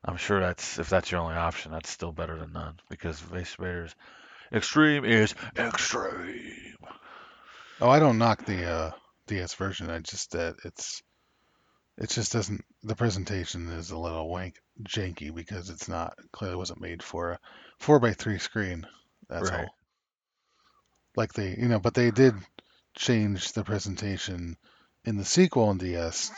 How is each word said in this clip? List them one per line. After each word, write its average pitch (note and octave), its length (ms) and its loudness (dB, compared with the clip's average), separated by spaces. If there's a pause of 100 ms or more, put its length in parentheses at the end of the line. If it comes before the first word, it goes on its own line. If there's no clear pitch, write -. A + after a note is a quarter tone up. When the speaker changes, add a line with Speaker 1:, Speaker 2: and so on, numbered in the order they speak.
Speaker 1:
I'm F2+ 140 -6
sure G2+ 220 2
that's, - 380 -2
if G#2 120 -4
that's F#2+ 200 2
your F2+ 100 0
only E2 160 -2
option, E2 360 -2
that's D#2+ 180 -8
still F2 220 -8
better D#2+ 260 -6
than D#2+ 140 -12
none, D#2+ 260 -10 (120)
because E2 280 -8
Space F2 400 -10
Invaders F2 360 -8 (580)
Extreme D3 520 4
is A2 300 6 (220)
extreme. - 1200 -4 (1040)
Speaker 2:
Oh, A#2+ 100 8
I C#3+ 80 10
don't C3+ 200 6
knock A2+ 260 4
the, F#2 260 -2
uh, D#2+ 200 -2 (360)
D G2 140 -2
S F2 140 -6
version. F#2+ 360 -4
I E2 100 -4
just, - 360 -10
uh, E2 160 -2 (120)
it's, - 380 -10 (960)
it A2 120 -6
just - 220 -2
doesn't, G#2 320 -2 (180)
the G#2+ 120 -4
presentation F#2 760 -2
is E2 200 -8
a D#2+ 80 -8
little E2 300 -6
wank-, F2+ 320 -6 (220)
janky F2 520 -6
because F2 360 -10
it's - 180 -12
not, E2+ 260 -6 (180)
clearly F#2 240 -6
wasn't F2+ 240 -8
made F2 220 -10
for E2+ 300 -6
a - 60 -8 (400)
four-by-three A2+ 600 4
screen. F2+ 480 -4 (420)
That's F#2 220 -2
Speaker 1:
Right. - 100 -4
Speaker 2:
all. - 140 -8 (1400)
Like, G#2+ 160 0
they, G2 240 -4
you A#2+ 120 2
know, A2+ 120 4
but A2+ 140 0
they A#2+ 160 6
did A#2+ 240 8 (600)
change G#2+ 580 2
the G#2+ 120 -2
presentation F#2+ 920 -4 (480)
in A2 120 -2
the G2 80 -2
sequel E3 440 6
on G2 100 2
D F2+ 180 -2
S E2+ 420 -2